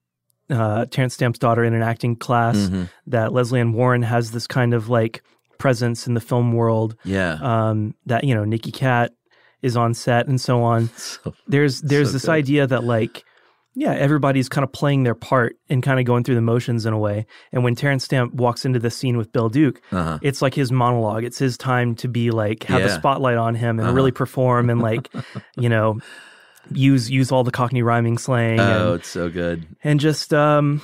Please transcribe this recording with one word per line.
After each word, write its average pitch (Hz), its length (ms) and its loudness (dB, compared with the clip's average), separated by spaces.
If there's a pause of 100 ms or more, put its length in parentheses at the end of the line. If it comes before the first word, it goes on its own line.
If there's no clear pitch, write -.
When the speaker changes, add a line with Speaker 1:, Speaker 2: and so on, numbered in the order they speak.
(520)
Speaker 1:
uh, 113 340 0
Terrence 127 300 -4
Stamp's 120 240 -2
daughter 117 240 2
in 117 100 2
an 113 80 0
acting 117 340 -2
class, 117 420 0
Speaker 2:
Mm-hmm. 95 260 0 (240)
Speaker 1:
that 113 260 0
Leslie 123 260 0
Ann 117 140 2
Warren 120 300 2
has 117 300 -2
this 120 120 -8
kind 120 300 0
of, 110 120 -2
like, 117 360 -2 (340)
presence 117 480 -2
in 123 80 -2
the 117 80 0
film 120 320 0
world. 113 500 0
Speaker 2:
Yeah. 92 380 -2
Speaker 1:
Um, 110 540 -2 (100)
that, 117 180 -2
you 135 120 2
know, 104 100 0
Nikki 113 260 -4
Katt 120 420 0 (500)
is 123 120 -2
on 117 200 2
set 120 320 0
and 127 120 0
so 123 220 0
on. 117 320 0
Speaker 2:
<laughs> - 40 -20
So, - 360 -12 (140)
Speaker 1:
There's, 143 340 2
there's 143 280 2
Speaker 2:
so 92 40 -2
Speaker 1:
this 131 120 -4
Speaker 2:
good. 165 60 0
Speaker 1:
idea 143 360 2
that, 120 160 0
like, 117 400 -2 (500)
yeah, 254 220 -2
everybody's 139 540 2
kind 143 140 -2
of 127 80 -4
playing 143 300 0
their 120 140 2
part - 400 0 (120)
and 131 140 0
kind 131 180 2
of 127 60 0
going 120 180 2
through 127 120 2
the 117 60 2
motions 117 440 0
in 113 80 0
a 107 60 0
way. 104 260 -2 (260)
And 123 120 0
when 120 100 2
Terrence 139 300 0
Stamp 127 320 -2
walks 123 300 0
into 127 120 0
the 117 140 -2
scene 123 260 -2
with 110 160 -4
Bill 113 160 0
Duke, 135 320 0 (100)
Speaker 2:
Uh-huh. 87 300 -2
Speaker 1:
it's 139 220 -2
like 135 100 0
his 131 180 -2
monologue. 117 520 0
It's 123 160 -10
his 127 180 -2
time 123 380 -2
to 127 120 -8
be, 117 220 -2
like, 113 360 -2
have - 180 0
the 101 60 2
Speaker 2:
Yeah. 98 100 0
Speaker 1:
spotlight 135 380 0
on 117 180 0
him 117 240 -2
and 113 80 -2
Speaker 2:
Uh-huh. 120 80 0
Speaker 1:
really 135 160 4
perform 123 580 0
and, 120 100 2
like, 117 300 -2 (240)
Speaker 2:
<laughs> - 240 -14
Speaker 1:
you 120 120 0
know, 110 280 2 (720)
use, 131 380 4
use 131 220 0
all 131 120 4
the 120 60 0
Cockney 123 320 0
rhyming 117 380 2
slang 117 400 0
Speaker 2:
Oh, 92 320 2
Speaker 1:
and, 87 80 -2
Speaker 2:
it's - 100 -14
so 87 180 -4
good. 85 380 -4 (180)
Speaker 1:
and 147 160 2
just, 151 360 0
um, 147 480 2